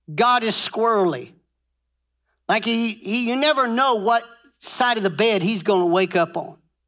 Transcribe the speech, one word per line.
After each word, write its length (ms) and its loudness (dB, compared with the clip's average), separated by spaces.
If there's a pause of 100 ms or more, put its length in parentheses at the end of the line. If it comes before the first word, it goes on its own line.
(120)
God 300 2
is 140 -2
squirrely? 800 -2 (1120)
Like 140 0
he, 300 -2
he, 340 -4
you 80 0
never 320 2
know 260 2
what 300 0 (340)
side 380 0
of 80 -4
the 40 2
bed 320 0
he's 220 -2
gonna 240 2
wake 300 2
up 200 0
on. 220 -12 (300)